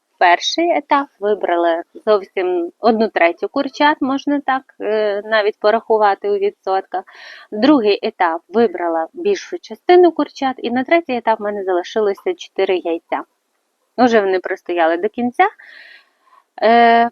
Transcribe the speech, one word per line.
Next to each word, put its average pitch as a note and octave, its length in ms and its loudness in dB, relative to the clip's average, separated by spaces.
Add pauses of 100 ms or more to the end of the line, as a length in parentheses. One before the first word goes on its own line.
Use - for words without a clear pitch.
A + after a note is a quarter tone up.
(180)
Перший C#4+ 600 0
етап C#4+ 300 -2 (120)
вибрала E3+ 640 -2 (220)
зовсім F#3 760 -2
одну A3 280 2
третю F3 420 -2
курчат, D4 520 -2
можна C#4 400 -4
так, C4 400 -6
е, G#3 440 -2
навіть G#3+ 340 -2
порахувати G#3+ 680 0
у G3+ 80 0
відсотках. F#3+ 680 -4 (480)
Другий G#3+ 500 2
етап F3 480 -2
вибрала F3 640 0
більшу G3+ 460 -4
частину F4 520 2
курчат, C#4 460 -6
і - 140 -6
на B3+ 120 -2
третій E4 320 0
етап A3+ 240 0
в G#3 40 -10
мене G#3 200 -6
залишилося F#3+ 680 -2
чотири F#3+ 440 -4
яйця. E3 460 -6 (720)
Уже A3+ 240 4
вони F#3+ 180 0
простояли F3 580 -2
до G3 120 -4
кінця. B3 400 0 (1120)
Е, A#3 500 4